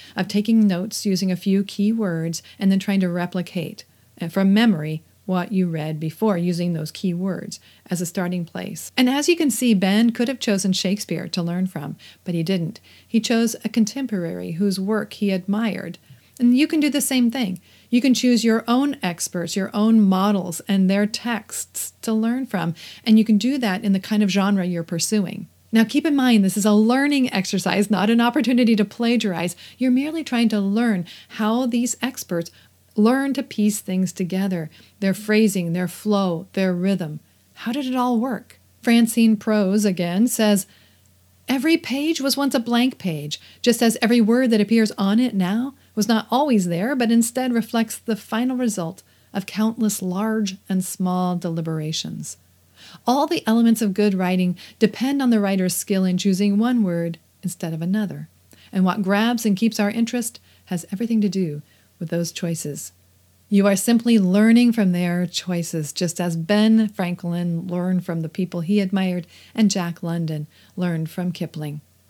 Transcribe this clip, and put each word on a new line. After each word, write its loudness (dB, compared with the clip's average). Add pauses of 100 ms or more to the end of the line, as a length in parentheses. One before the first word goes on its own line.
(160)
of -2
taking 2
notes -2
using 0
a 0
few 0
key -2
words -4 (160)
and 2
then 2
trying 0
to 0
replicate, -6 (380)
uh, -6
from 2
memory 2 (240)
what -2
you 0
read -4
before -2
using -2
those -6
key -4
words -6 (280)
as -4
a -4
starting -4
place. -12
And 2
as 0
you 4
can 0
see, 2
Ben 2
could -2
have -6
chosen 0
Shakespeare -4
to -6
learn -4
from, -8 (300)
but -6
he -2
didn't. -4 (260)
He 0
chose 0
a -6
contemporary -2
whose -2
work -2
he -2
admired. -4 (420)
And 4
you 4
can 0
do 2
the 0
same 2
thing. -4 (300)
You 4
can 4
choose 4
your 2
own 2
experts, -6
your -2
own 4
models, 2
and 2
their 2
texts -8 (100)
to -4
learn -2
from. -4 (300)
And 6
you 6
can 4
do 0
that -2
in 2
the 2
kind 0
of 2
genre 2
you're -2
pursuing. -4 (240)
Now, 4
keep -2
in 2
mind, 4
this 0
is 0
a 6
learning 2
exercise, 0
not 2
an 4
opportunity 2
to 2
plagiarize. -2 (240)
You're 2
merely -2
trying 0
to 0
learn 0 (220)
how 0
these -2
experts -6 (460)
learn 2
to -4
piece -2
things -2
together, -4 (300)
their 0
phrasing, 2
their -2
flow, -2
their 0
rhythm. -2 (340)
How -8
did -4
it -4
all 0
work? -6 (240)
Francine 4
Prose, 0
again, 2
says, 2 (800)
"Every 2
page -4
was 0
once 0
a 2
blank 0
page, -6 (220)
just 2
as 2
every 4
word 4
that 4
appears 2
on 2
it 0
now -2 (200)
was -2
not 0
always 2
there, -2
but 2
instead 0
reflects -2
the -4
final -4
result -4 (280)
of -6
countless -2
large -2 (120)
and -2
small -2
deliberations. -6 (680)
All 2
the -4
elements 4
of 0
good 2
writing 0 (240)
depend 0
on 2
the 4
writer's 0
skill -2
in 0
choosing 0
one 2
word -2 (240)
instead -8
of -6
another. -4 (440)
And 2
what 2
grabs 0
and 2
keeps 0
our 0
interest -4 (260)
has -6
everything 0
to 2
do -2 (360)
with -8
those -4
choices." -8 (580)
You 4
are 4
simply 4
learning 6
from 2
their 0
choices, -4
just -4
as -2
Ben 2
Franklin -4
learned -2
from -4
the -6
people -6
he 0
admired -2 (280)
and 4
Jack -4
London -4 (320)
learned -2
from -6
Kipling. -10 (280)